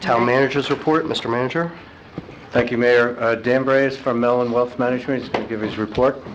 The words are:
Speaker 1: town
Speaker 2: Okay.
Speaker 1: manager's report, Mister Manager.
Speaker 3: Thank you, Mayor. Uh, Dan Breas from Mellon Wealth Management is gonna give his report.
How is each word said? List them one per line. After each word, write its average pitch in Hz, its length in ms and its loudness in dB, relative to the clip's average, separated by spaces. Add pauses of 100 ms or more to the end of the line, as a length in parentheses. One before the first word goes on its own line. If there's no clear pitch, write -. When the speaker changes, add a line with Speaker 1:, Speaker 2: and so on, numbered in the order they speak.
Speaker 1:
town 120 220 2
Speaker 2:
Okay. 120 40 2
Speaker 1:
manager's 131 440 2
report, 156 360 0
Mister 117 220 -4
Manager. 127 420 -2 (840)
Speaker 3:
Thank 120 180 0
you, 120 80 0
Mayor. 120 420 4
Uh, 117 160 2
Dan 123 280 0
Breas 135 320 2
from 120 240 -2
Mellon 120 320 2
Wealth 123 260 0
Management 127 440 -2
is - 60 -12
gonna - 180 -4
give 107 140 -6
his 104 180 -4
report. 123 440 0 (120)